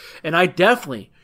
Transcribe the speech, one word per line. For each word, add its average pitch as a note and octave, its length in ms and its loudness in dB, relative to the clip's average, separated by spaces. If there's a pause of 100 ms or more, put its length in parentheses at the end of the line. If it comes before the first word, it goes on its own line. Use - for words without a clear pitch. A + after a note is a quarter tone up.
(240)
And E3 140 -2
I F3+ 80 4
definitely E3+ 640 0 (140)